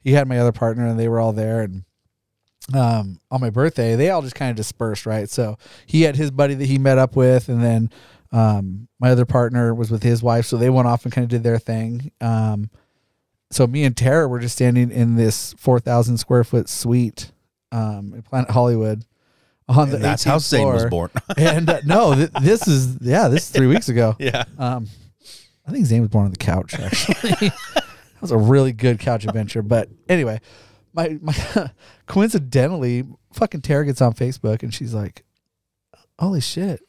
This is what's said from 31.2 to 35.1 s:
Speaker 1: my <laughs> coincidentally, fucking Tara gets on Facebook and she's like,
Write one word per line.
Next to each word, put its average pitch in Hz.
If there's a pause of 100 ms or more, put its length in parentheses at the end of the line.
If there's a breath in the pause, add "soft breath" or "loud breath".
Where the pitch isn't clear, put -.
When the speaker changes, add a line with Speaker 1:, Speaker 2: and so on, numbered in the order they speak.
Speaker 1:
my 151 (160)
<laughs> -
coincidentally, 139 (280)
fucking -
Tara 147
gets 135
on 120
Facebook 117
and 117
she's 113
like, 104 (920)